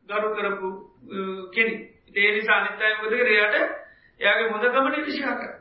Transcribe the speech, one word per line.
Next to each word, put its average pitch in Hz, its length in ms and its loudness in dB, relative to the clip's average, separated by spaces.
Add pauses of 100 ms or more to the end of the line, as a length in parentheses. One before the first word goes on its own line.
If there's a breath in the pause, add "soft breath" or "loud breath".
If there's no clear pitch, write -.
ගරු 214 280 -2
කරපු, 196 380 -4 (360)
අ, 196 140 -10 (300)
කෙනෙක්. 226 320 0 (220)
ඉතින් 202 220 0
ඒ 208 80 4
නිසා 214 240 2
අනිත් 196 240 -2
අය 214 140 2
මොකද 214 160 -4
කරේ? 240 220 2
එයාට 208 240 4 (640 loud breath)
එයාගේ 214 300 2
හොඳකම 247 380 2
ඊර්ෂ්‍යා 285 460 -4
කරා. - 260 -10